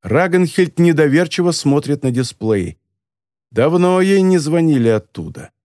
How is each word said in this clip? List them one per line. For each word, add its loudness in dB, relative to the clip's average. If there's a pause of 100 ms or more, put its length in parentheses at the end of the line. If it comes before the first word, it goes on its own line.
Рагенхильд 0
недоверчиво 2
смотрит -2
на -2
дисплей. -4 (720)
Давно 2
ей 2
не 2
звонили 0
оттуда. -6 (140)